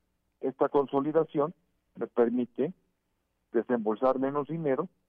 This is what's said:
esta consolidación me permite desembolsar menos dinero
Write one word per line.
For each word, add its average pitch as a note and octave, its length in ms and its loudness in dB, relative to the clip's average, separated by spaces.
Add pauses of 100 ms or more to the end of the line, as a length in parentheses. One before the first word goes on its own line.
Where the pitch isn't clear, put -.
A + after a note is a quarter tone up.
(400)
esta C3+ 280 0
consolidación D3 840 0 (400)
me A#2 120 -10
permite B2 680 0 (760)
desembolsar A#2+ 680 0
menos C#3 300 -2
dinero D#3 400 -2 (200)